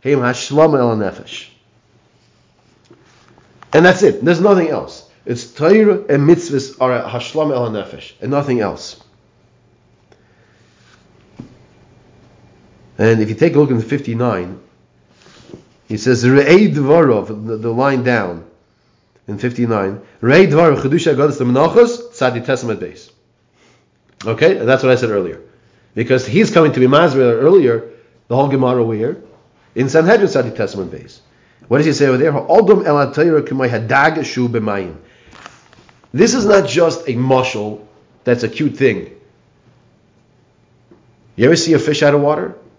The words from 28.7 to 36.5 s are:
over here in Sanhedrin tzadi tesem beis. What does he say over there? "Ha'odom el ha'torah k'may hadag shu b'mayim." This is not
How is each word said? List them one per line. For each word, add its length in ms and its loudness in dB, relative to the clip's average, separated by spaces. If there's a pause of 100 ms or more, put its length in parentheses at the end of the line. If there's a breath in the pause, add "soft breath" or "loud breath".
over 140 -2
here 260 -6 (540 soft breath)
in 140 -2
Sanhedrin 400 2
tzadi 260 -4
tesem 320 -6
beis. 320 -18 (480 soft breath)
What 120 0
does 60 2
he 80 0
say 140 0
over 100 2
there? 140 0
"Ha'odom 540 2
el 120 0
ha'torah 440 0
k'may 280 -4
hadag 560 0
shu 220 -4
b'mayim." 480 -6 (1160 loud breath)
This 200 2
is 120 -2
not 220 4